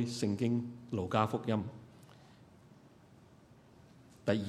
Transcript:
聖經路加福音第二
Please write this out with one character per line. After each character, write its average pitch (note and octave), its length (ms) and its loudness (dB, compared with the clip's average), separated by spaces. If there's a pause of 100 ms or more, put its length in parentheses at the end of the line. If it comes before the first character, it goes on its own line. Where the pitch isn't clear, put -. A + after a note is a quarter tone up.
(120)
聖 G#2 240 0
經 A#2+ 320 0 (220)
路 G2+ 180 -2
加 A2 200 4
福 A2+ 180 -2
音 A2 180 2 (2500)
第 - 60 4
二 G#2 180 2